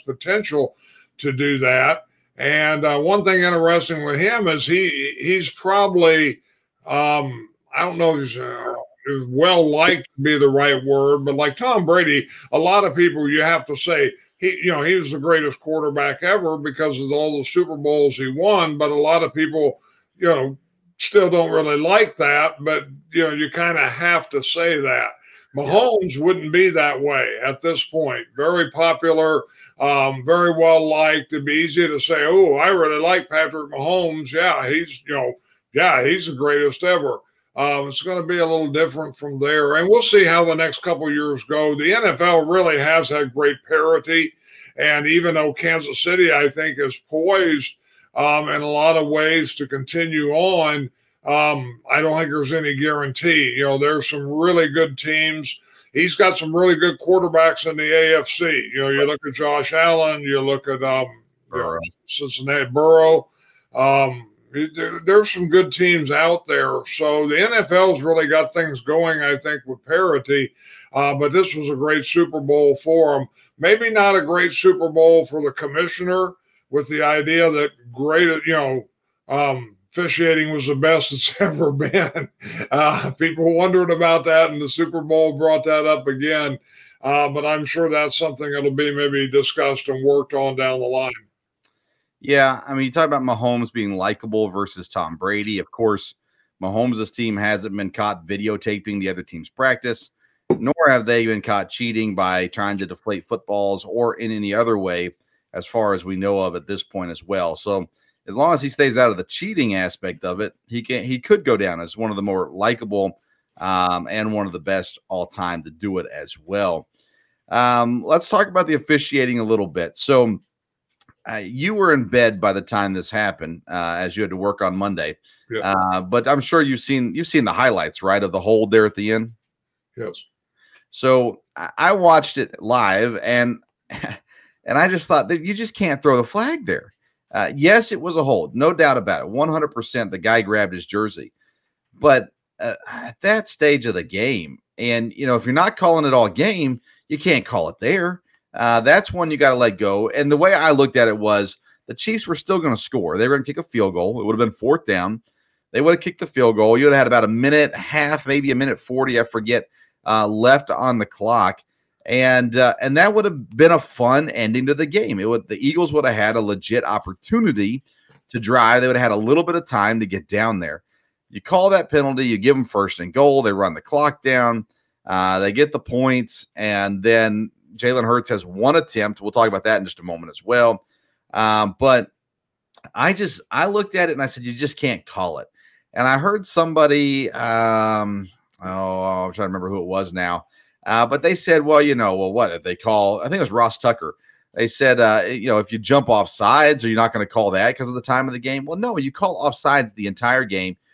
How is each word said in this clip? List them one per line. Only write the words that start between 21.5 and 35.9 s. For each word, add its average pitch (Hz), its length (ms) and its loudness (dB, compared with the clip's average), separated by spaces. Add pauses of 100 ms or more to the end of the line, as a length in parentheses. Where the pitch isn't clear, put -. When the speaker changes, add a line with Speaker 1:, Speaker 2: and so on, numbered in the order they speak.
Speaker 1:
really 151 280 2
like 208 360 2
that, 151 420 0
but, 143 300 -4 (240)
you 165 100 2
know, 156 100 0
you 147 180 -4
kinda 165 380 -2
have 160 400 -2
to 139 140 -4
say 165 380 -2
that. 123 300 -2 (440)
Speaker 2:
Yeah. 139 80 -4
Speaker 1:
Mahomes 190 560 2
wouldn't 156 340 0
be 185 180 4
that 147 300 0
way 127 400 -2
at 131 200 -4
this 165 240 -2
point. 131 420 -4 (100)
Very 160 360 0
popular, 160 720 2 (340)
um, 135 480 0
very 175 240 4
well 160 380 4
liked. 156 440 0
It'd 147 120 -6
be 143 80 -2
easy 165 340 0
to 151 140 -4
say, 151 260 0
"Oh, 170 300 4
I 156 140 4
really 156 300 2
like 175 300 0
Patrick 156 400 -2
Mahomes. 156 640 -4
Yeah, 156 360 0
he's, 156 380 -4
you 147 80 -6
know, 123 200 -4 (380)
yeah, 143 320 2